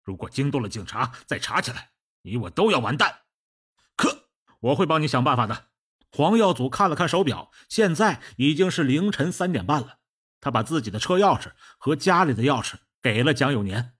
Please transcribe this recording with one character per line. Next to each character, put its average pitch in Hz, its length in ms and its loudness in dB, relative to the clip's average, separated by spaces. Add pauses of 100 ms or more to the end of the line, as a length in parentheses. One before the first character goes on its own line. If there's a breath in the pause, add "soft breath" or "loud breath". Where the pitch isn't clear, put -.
如 95 160 -10
果 87 120 -12
惊 139 220 -2
动 135 100 -2
了 104 60 -6
警 95 180 -10
察， 123 280 -6 (120)
再 - 140 -6
查 - 220 -4
起 123 100 -8
来， - 200 -14 (320)
你 101 140 -8
我 92 120 -6
都 208 220 2
要 151 80 2
完 117 180 -2
蛋。 - 240 -2 (760)
可 - 340 -2 (300 soft breath)
我 131 160 0
会 185 100 2
帮 156 160 0
你 151 60 0
想 127 160 0
办 135 140 2
法 117 100 0
的。 - 200 -8 (440)
黄 185 260 4
耀 196 160 4
祖 131 160 -2
看 190 200 2
了 151 60 -2
看 170 120 -2
手 180 160 2
表， 101 280 -4 (180 soft breath)
现 190 260 2
在 202 260 0 (160 loud breath)
已 139 160 2
经 180 160 2
是 165 140 0
凌 156 280 2
晨 175 200 -2
三 180 200 -2
点 98 140 -4
半 139 160 0
了。 - 180 -14 (400)
他 139 120 -4
把 113 100 0
自 147 200 -2
己 113 100 -8
的 110 80 -8
车 185 180 0
钥 190 220 4
匙 - 140 -14 (240 loud breath)
和 156 180 -2
家 180 300 2
里 135 80 0
的 113 100 0
钥 131 180 2
匙 - 140 -10 (260)
给 117 220 2
了 151 100 4
蒋 139 200 2
有 107 100 0
年。 101 360 -6